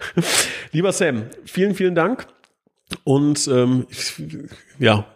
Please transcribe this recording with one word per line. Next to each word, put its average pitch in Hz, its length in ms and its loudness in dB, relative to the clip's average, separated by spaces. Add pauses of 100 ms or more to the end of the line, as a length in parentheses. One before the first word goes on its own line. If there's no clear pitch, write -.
(220)
<laughs> - 500 -4
Lieber 180 180 2
Sam, 143 360 0 (180)
vielen, 190 320 0
vielen 185 180 0
Dank. 175 320 0 (800)
Und, 143 420 2
ähm, 127 420 2
ich, - 320 -10 (600)
ja, 107 360 4